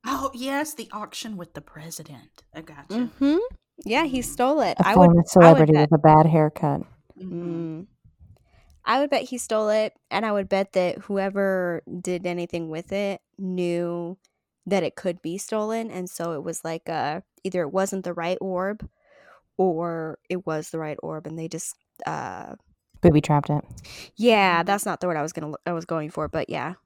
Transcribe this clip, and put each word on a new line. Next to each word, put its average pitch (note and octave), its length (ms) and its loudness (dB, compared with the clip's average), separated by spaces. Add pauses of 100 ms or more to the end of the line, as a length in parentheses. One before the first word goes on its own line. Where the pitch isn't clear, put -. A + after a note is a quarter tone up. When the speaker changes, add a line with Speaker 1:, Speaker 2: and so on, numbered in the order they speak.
Speaker 1:
Oh, C4+ 300 -6
yes, C#4 400 -6
the - 180 -12
auction G#3+ 460 -12
with F3 160 -14
the C#3+ 80 -14
president. D#3 800 -18 (120)
I D#3 60 -12
gotcha. D3+ 340 -16
Speaker 2:
Mm-hmm. C#4 440 0 (480)
Yeah, B3+ 180 0
he C4 160 -2
Speaker 1:
Mm. A#3 40 -6
Speaker 2:
stole C4+ 360 0
it. G3 200 0
Speaker 3:
A F#3 80 4
Speaker 2:
I G3+ 80 4
would, F3+ 120 12
Speaker 3:
famous E3+ 80 8
Speaker 2:
I - 0 -
would E3+ 140 4
Speaker 3:
celebrity D#3+ 420 10
Speaker 2:
bet. D3+ 180 4
Speaker 3:
with D#3+ 80 6
a D3 40 2
bad D#3 240 8
haircut. D3+ 560 0 (360)
Speaker 1:
Mm-hmm. E3+ 640 -8
Speaker 2:
Mm. G3 60 -16 (960)
I B3 160 0
would D4 80 -2
bet C4+ 140 0
he B3+ 160 -10
stole G#3+ 320 -2
it, G#3+ 240 0 (160)
and A3 160 -2
I G#3 60 -2
would G3 180 -2
bet G3 220 -2
that F3+ 260 0
whoever F#3+ 840 -2 (200)
did F3+ 240 -4
anything F3 420 -6
with D#3+ 240 -10
it G3 300 -4 (160)
knew F3 800 -4 (480)
that F#3+ 160 0
it D3+ 120 -4
could F3 280 -6
be E3 160 -6
stolen, A3 520 -6
and F3+ 200 -10
so E3+ 220 -8
it D3 120 -8
was E3 200 -10
like E3 240 -8
a, D#3 340 -6 (220)
either F3+ 180 -2
it D3 100 -4
wasn't F#3+ 320 -2
the F3 80 -6
right E3+ 300 -4
orb, F#3+ 440 -6 (680)
or E3 640 -2 (100)
it F3+ 160 -6
was D#3 240 -4
the D#3+ 100 -10
right D3+ 240 -8
orb, D#3+ 240 -10
and D#3+ 120 -12
they E3 100 -8
just, - 260 -10 (300)
uh G2+ 520 -10 (440)
Speaker 3:
Booby D3+ 200 6
trapped D3 280 0
it. D3+ 140 -2 (540)
Speaker 2:
Yeah, G3+ 420 4
Speaker 1:
Mm-hmm. E3+ 80 0
Speaker 2:
that's G3+ 180 -2
not F#3 160 -6
the F3+ 60 -4
word E3+ 100 -2
I D3 60 -4
was D#3+ 100 -6
gonna, D3+ 200 -10 (120)
I F3 80 -4
was E3 120 -6
going D#3 260 -6
for, D#3 160 -6
but D3 240 -6
yeah D#3 240 -8 (120)